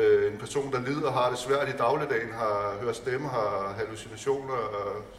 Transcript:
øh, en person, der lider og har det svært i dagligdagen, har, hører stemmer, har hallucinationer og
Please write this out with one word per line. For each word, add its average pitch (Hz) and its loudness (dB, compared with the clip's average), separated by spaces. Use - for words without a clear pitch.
øh, 104 6
en 101 -8
person, 135 -2
der 127 0
lider 143 0
og 127 0
har 127 4
det 123 -2
svært 139 2
i 131 -4
dagligdagen, 127 2
har, 104 0
hører 117 0
stemmer, 127 -4
har 101 0
hallucinationer 113 -4
og 104 -4